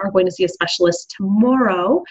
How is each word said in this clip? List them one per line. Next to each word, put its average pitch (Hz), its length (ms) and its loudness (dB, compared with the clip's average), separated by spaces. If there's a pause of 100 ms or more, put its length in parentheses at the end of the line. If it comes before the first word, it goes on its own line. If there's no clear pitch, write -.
are 196 80 -4
going 190 140 2
to 180 80 -2
see 185 120 -2
a 170 40 2
specialist 175 680 -2
tomorrow, 214 960 0